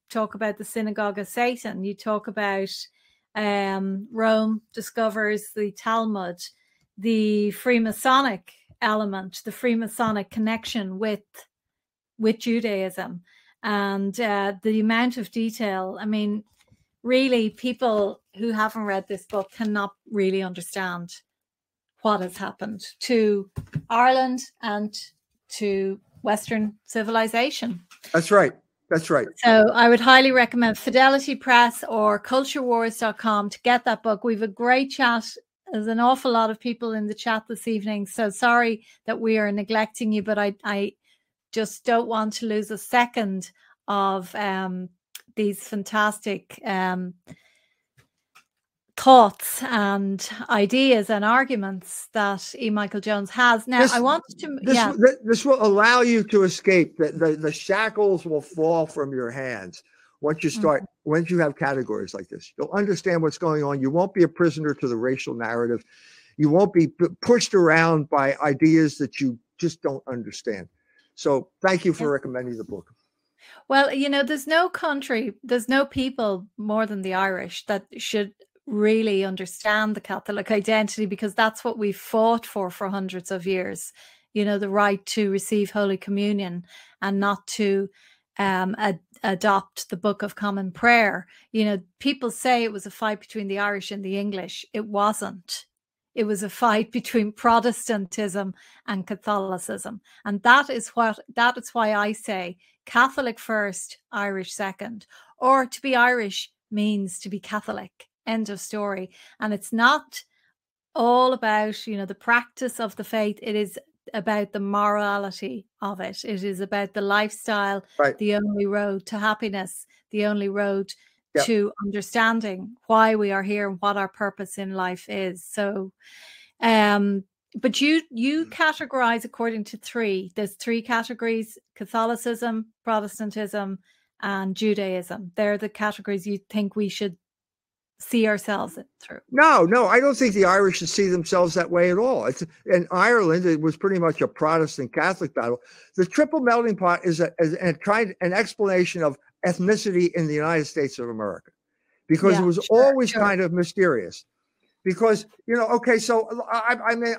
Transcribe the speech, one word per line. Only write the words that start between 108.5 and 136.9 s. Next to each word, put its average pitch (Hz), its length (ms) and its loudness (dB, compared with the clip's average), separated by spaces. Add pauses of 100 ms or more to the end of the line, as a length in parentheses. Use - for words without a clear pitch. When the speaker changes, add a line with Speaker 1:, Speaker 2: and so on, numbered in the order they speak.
Speaker 1:
story. 196 500 -6 (300)
And 214 140 -4
it's 202 180 -8
not 254 520 2 (720)
all 254 380 4
about, 214 540 -2
you 214 100 -6
know, 196 80 -6
the 196 80 -8
practice 240 640 -2
of 220 180 -6
the 220 60 -10
faith. 208 380 -4
It 214 140 -4
is 208 240 -4 (340)
about 208 400 -2
the 214 60 -4
morality 202 1080 -2 (160)
of 196 180 -6
it. 190 260 -10
It 196 180 -6
is 196 160 -6
about 196 340 -6
the 208 80 -4
lifestyle, 202 840 -2 (140)
Speaker 2:
Right. 143 180 2
Speaker 1:
the 208 180 0
only 208 300 -2
road 202 420 -4
to 214 120 -8
happiness, 202 640 -4 (260)
the 208 140 0
only 208 240 -2
road 196 440 -2 (420)
Speaker 2:
Yep. 143 100 2
Speaker 1:
to 208 260 0 (140)
understanding 208 920 -2 (120)
why 220 280 6
we 208 160 0
are 196 120 -2
here 202 260 -2
and 185 100 -8
what 202 160 0
our 196 120 -2
purpose 196 500 -8
in 190 160 -8
life 185 340 -6
is. 190 360 -6
So, 196 480 -6 (680)
um, 208 640 2 (300)
but 220 240 -2
you, 311 300 2
you 277 360 -2
Speaker 2:
Mm. - 40 -18
Speaker 1:
categorize 262 760 -2
according 226 420 -6
to - 120 -18
three. 196 580 -4
There's 202 200 -6
three 233 260 -4
categories: 226 760 -4 (180)
Catholicism, 226 920 -4 (160)
Protestantism, 208 960 -6 (420)
and 190 340 -4
Judaism. 190 800 -2
They're 208 220 0
the 208 120 -6
categories 202 560 -6
you 202 140 -6 (100)
think 202 260 -2
we 208 140 -2
should 185 280 -6 (800)